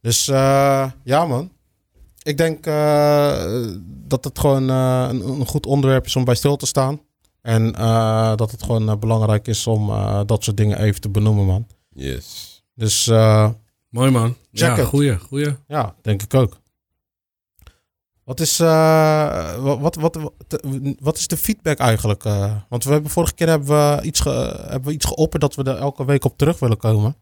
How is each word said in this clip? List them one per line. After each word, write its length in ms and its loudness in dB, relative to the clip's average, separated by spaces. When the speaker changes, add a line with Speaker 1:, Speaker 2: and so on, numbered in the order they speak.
Speaker 1:
Dus, 280 -2
eh, 640 2
ja, 220 2
man. 240 -4
Ik 140 -4
denk, 300 -2
eh, 800 2
dat 380 -6
het 140 -12
gewoon, 320 2
eh, 400 0
een, 180 -6
een 180 -4
goed 200 -6
onderwerp 400 2
is 100 -4
om 80 0
bij 100 4
stil 220 0
te 100 -8
staan. 340 -2
En, 320 0
eh, 600 0
dat 140 -2
het 120 -16
gewoon, 260 0
eh, 80 0
belangrijk 520 0
is 180 -2
om, 240 0
eh, 360 -2
dat 180 0
soort 120 -2
dingen 240 2
even 200 0
te 80 -8
benoemen, 360 2
man. 220 0
Speaker 2:
Yes. 720 -10
Speaker 1:
Dus, 320 -2
eh, 420 6
Speaker 3:
Mooi, 220 2
man. 260 2
Speaker 1:
check 160 2
Speaker 3:
Ja, 80 2
Speaker 1:
het. 100 2
Speaker 3:
goeie, 320 2
goeie. 380 -4
Speaker 1:
Ja, 360 -4
denk 200 -2
ik 120 -8
ook. 260 2
Wat 160 -10
is, 200 -2
eh, 60 4
wa-, 160 0
wat, 160 -2
wat, 200 -2
wat, 180 -10
wat 200 -4
is 80 -6
de 100 -4
feedback 420 -2
eigenlijk? 460 0
Eh, 280 -2
want 160 -4
we 80 0
hebben, 180 0
vorige 240 -2
keer 140 0
hebben 200 2
we 60 -4
iets 180 -4
ge-, 400 -2
hebben 280 -8
we 60 -4
iets 120 -6
geopperd 360 0
dat 120 0
we 80 -6
er 140 -4
elke 280 -6
week 200 0
op 140 0
terug 200 2
willen 180 2
komen. 460 0